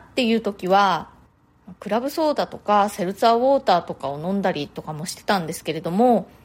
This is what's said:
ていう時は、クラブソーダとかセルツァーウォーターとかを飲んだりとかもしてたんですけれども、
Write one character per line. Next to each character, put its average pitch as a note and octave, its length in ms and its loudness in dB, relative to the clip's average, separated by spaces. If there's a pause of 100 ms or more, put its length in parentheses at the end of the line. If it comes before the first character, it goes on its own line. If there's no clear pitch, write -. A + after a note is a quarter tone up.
(160)
て C4 80 0
い A3+ 100 0
う A3+ 60 0
時 G3+ 300 -6
は、 F#3 400 2 (720)
ク G3+ 80 -10
ラ G#3 100 0
ブ C4+ 100 -4
ソ D#4 220 -2
ー - 20 0
ダ F#3+ 140 -2
と - 100 -14
か G#3 300 2
セ G3 160 -6
ル F#3 100 -4
ツ A#3+ 120 -2
ァ A#3 80 6
ー A#3 40 2
ウ A#3+ 40 -2
ォ C4+ 160 4
ー - 20 -2
タ F#3+ 200 2
ー E3+ 60 -6
と E3+ 80 -8
か - 160 -8
を C#3+ 80 -8
飲 E3+ 160 -6
ん G3+ 80 -2
だ F#3 120 0
り D3 160 -6
と - 120 -14
か D#3 120 -10
も D3+ 120 -10
し - 100 -10
て - 80 -20
た G3+ 140 0
ん E3 100 -6
で D#3 40 -8
す - 140 -14
け D#3+ 80 -4
れ D#3 80 -8
ど E3+ 100 -6
も、 G#3+ 380 2 (160)